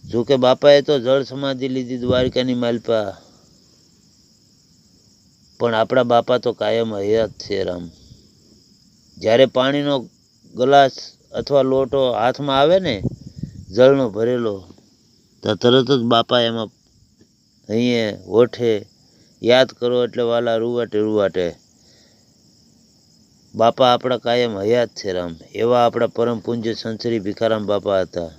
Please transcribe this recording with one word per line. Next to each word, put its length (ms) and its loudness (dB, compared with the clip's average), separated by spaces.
જો 200 -4
કે 120 2
બાપાએ 460 6
તો 160 0
જળ 240 0
સમાધિ 460 -6
લીધી 300 -6
દ્વારકાની 560 -2
માલપા, 640 -2
પણ 160 -2
આપણા 280 0
બાપા 360 2
તો 140 -4
કાયમ 420 -4
હયાત 360 -2
છે 340 -6
રામ. 260 -8
જ્યારે 280 4
પાણીનો 640 -2
ગ્લાસ 380 4
અથવા 300 0
લોટો 500 0
હાથમાં 480 -2
આવે 180 4
ને, 240 -4
જળનો 400 4
ભરેલો, 540 -4
તો 120 -2
તરત 360 4
જ 120 2
બાપા 380 2
એમાં 300 -2
અહીંયા 580 -2
ઓઠે, 600 0
યાદ 260 4
કરો 360 -2
એટલે 180 -4
વાલા 340 0
રૂવાટે 420 -4
રૂવાટે. 580 0
બાપા 380 4
આપણા 240 -2
કાયમ 420 -2
હયાત 300 0
છે 240 -10
રામ. 240 -6
એવા 300 2
આપણા 220 0
પરમ 340 -2
પૂજ્ય 340 -6
સંત 280 -10
શ્રી 160 -2
ભીખારામ 480 -4
બાપા 340 0
હતા. 380 -6